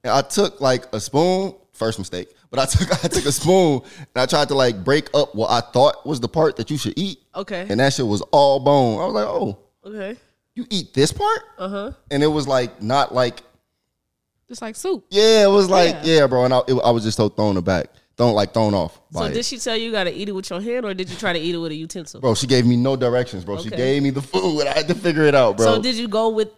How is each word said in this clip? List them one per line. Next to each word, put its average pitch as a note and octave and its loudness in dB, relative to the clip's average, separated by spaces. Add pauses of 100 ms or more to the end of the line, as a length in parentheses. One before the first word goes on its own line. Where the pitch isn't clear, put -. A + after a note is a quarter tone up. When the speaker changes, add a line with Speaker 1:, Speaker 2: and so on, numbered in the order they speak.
Speaker 1:
And A#2+ -2
I C#3 4
took, - -4
like, C3 0
a A2 -6
spoon. F3+ 0 (180)
First A2+ -4
mistake. F#2 -10 (220)
But C3 -2
I C3 2
took, - 0
<laughs> - -4
I E3+ -2
took D3+ -2
a C#3+ 0
spoon E3 2 (160)
and B2+ -6
I C3+ 2
tried D3 0
to, D3 -2
like, A#2+ 0
break D3 0
up C#3+ 0
what A2 -2
I A#2 2
thought C#3 0
was C3+ -6
the A#2 -4
part D#3+ 0
that A2+ -8
you D3 -4
should - -4
eat. G3 -8 (160)
Speaker 2:
Okay. F#3 -10
Speaker 1:
And G#2 -2
that C3+ 4
shit C3 -2
was G#2 -2 (100)
all C#3 4
bone. B2+ 2
I F3+ -2
was G#3 -4
like, - -2
"Oh. G#2 -4 (260)
Speaker 2:
Okay. G#3+ -14 (340)
Speaker 1:
You B3 -10
eat F#3+ -6
this C#3 2
part?" G#4+ -2 (180)
Speaker 2:
Uh-huh. G3 -10 (200)
Speaker 1:
And C#3+ 0
it D3+ 2
was, D3+ -2
like, B2+ -2
not, B2 0
like, B2 0 (1040)
Speaker 3:
Just B3 -18
like A3 -12
soup. F#4 -6
Speaker 1:
Yeah, G#3+ 6
it G3 8
was G3 6
like, F3+ 4
Speaker 3:
Yeah. D#3+ 4
Speaker 1:
yeah, C3+ 6
bro. B2+ 2
And B2+ 2
I, B2+ 4
it, C3 2 (100)
I A#2+ 4
was A#2 0
just A2 -2
so G#2+ 2
thrown G2+ 0
aback. F2 -2 (300)
Thrown, A#2+ 2
like, G2+ 0
thrown G#2+ 0
off F2 -4 (140)
by E2+ -4
Speaker 2:
So - -2
Speaker 1:
it. D2 -6
Speaker 2:
did A#3+ -6
she C4 -8
tell A3+ -6
you A3+ -6
you A#3 -8
gotta F#3 -4
eat G3+ -10
it G#3 -8
with F#3+ -10
your F3+ -8
hand, A#3 -6
or G3 -6
did F#3+ -8
you F3+ -12
try F#3+ -4
to E3+ -2
eat E3+ -4
it - -8
with E3 -8
a D3+ -8
utensil? E3 -14
Speaker 1:
Bro, A#2 0
she C3 -4
gave B2+ 4
me A#2+ 6
no C3 2
directions, A#2+ -2
bro. G2 -6
She G#2+ -10
Speaker 2:
Okay. - -8
Speaker 1:
gave C3+ 0
me C#3 0
the C3+ -4
food. D#3+ -2
<laughs> C#3 0
I C#3 -2
had D#3 -2
to F3 0
figure E3 0
it D3 6
out, A#2 4
bro. A2 4
Speaker 2:
So A2 -2
did B3 -2
you A3+ -6
go A3 0
with A3 -2